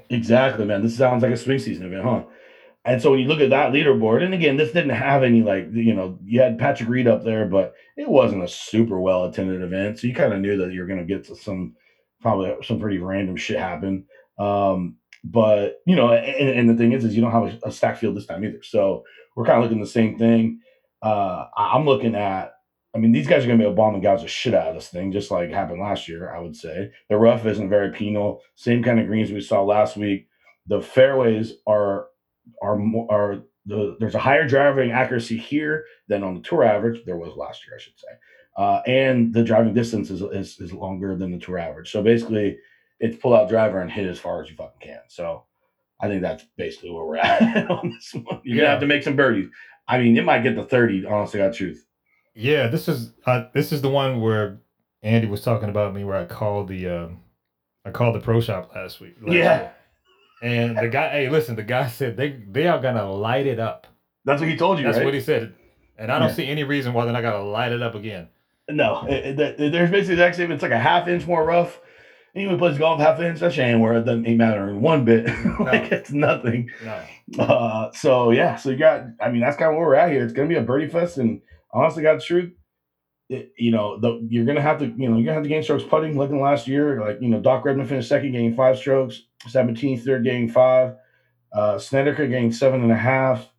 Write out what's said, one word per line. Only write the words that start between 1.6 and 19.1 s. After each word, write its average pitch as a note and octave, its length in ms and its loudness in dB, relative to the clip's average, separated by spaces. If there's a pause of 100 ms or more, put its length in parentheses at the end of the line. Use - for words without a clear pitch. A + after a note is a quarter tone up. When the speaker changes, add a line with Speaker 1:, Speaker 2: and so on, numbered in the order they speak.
Speaker 1:
event, F#2 180 -10
huh? A2+ 180 0 (640)
And B2 160 0
so D3 100 4
when C3+ 80 4
you B2+ 80 0
look D3+ 140 2
at C3+ 80 4
that C3+ 240 2
leaderboard, C3+ 500 4
and F#3 120 -2
again, D3 200 2
this D3+ 160 0
didn't D#3 200 0
have C3 320 2
any, A#2 180 6
like, F#2+ 320 0
you A2+ 220 2
know, F#2 280 -6
you A2+ 160 0
had A2+ 200 4
Patrick - 280 -2
Reed B2 200 2
up G#2 180 4
there, A2 220 0
but F#2 260 0 (240)
it D4 100 -8
wasn't A#2 360 4
a F2 40 -6
super G#2+ 540 -2
well-attended F#2 600 -2
event. F#2+ 360 -6
So B2 80 -4
you B2+ 60 -4
kinda B2 260 0
knew G2+ 180 0
that F#2 140 -2
you F#2 100 -8
were F2 60 -8
gonna F#2 160 -6
get F#2 220 -6
to - 100 -18
some, F#2 400 -10 (460)
probably F#2+ 420 -2
some A2+ 160 -4
pretty G2+ 200 -4
random F#2 360 -4
shit F2+ 240 -6
happen. F#2+ 460 -6 (320)
Um, G2+ 580 0 (300)
but, G#2+ 600 2
you F3+ 120 4
know, A#2+ 160 4
and, C3+ 360 0
and A#2+ 200 4
the A#2 60 4
thing A#2 180 4
is, A#2 100 -2
is G#2+ 120 0
you A#2 60 2
don't A#2 100 2
have A2+ 120 2 (200)
a, B2 40 -8
a - 40 -8
stacked A2 260 -2
field G#2 180 -2
this G2+ 100 -10
time G2 200 -8
either. - 180 -10
So G2 400 -2 (320)